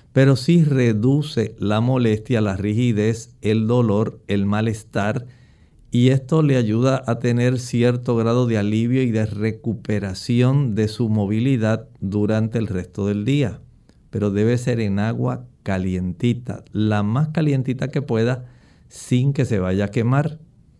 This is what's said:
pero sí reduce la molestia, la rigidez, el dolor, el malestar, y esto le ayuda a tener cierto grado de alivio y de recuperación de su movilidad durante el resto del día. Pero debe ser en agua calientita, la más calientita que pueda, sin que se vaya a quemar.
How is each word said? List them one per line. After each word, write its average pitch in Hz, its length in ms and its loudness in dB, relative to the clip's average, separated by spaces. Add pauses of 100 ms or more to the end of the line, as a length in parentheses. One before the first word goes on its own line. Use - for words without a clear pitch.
(120)
pero 135 240 4
sí 170 300 4
reduce 127 920 0
la 104 220 0
molestia, 117 640 2
la 98 160 0
rigidez, 110 840 0
el 110 260 0
dolor, 113 600 2
el 101 180 0
malestar, 107 800 -2 (680)
y 123 160 4
esto 147 320 2
le 139 140 2
ayuda 123 500 0
a 117 140 -2
tener 120 400 0
cierto 123 560 0
grado 117 320 2
de 113 100 0
alivio 113 460 0
y 120 80 0
de 107 140 0
recuperación 110 1500 -2
de 107 140 0
su 113 220 -2
movilidad 110 760 0 (120)
durante 107 600 0
el 107 80 -2
resto 92 400 -6
del 104 180 -2
día. 131 340 -2 (500)
Pero 101 220 -2
debe 110 260 2
ser 120 220 -2
en 101 200 0
agua 123 460 -4 (180)
calientita, 95 1080 -2
la 107 320 0
más 131 260 0
calientita 131 600 -2
que 143 120 -4
pueda, 120 440 -2 (420)
sin 131 460 0
que 135 100 0
se 104 160 0
vaya 92 260 0
a 98 60 -6
quemar. 135 480 0 (400)